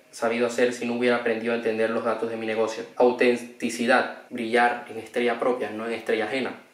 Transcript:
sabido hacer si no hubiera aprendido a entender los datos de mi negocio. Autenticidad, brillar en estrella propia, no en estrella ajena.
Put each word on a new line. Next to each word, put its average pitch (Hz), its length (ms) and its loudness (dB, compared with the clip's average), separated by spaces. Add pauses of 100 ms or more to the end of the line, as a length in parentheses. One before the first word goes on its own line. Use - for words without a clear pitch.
(120)
sabido 117 360 0
hacer 123 260 2
si 120 120 -6
no 120 100 -2
hubiera 120 200 2
aprendido 117 380 -2
a - 20 0
entender 113 360 0
los 117 120 -2
datos 117 260 -2
de 113 60 -4
mi 113 100 -6
negocio. 110 380 -2 (140)
Autenticidad, 120 1300 2
brillar 120 600 0
en 110 80 -10
estrella 120 420 -2
propia, 117 300 0
no 110 180 -8
en 117 60 -4
estrella 110 320 -2
ajena. 120 260 -4 (220)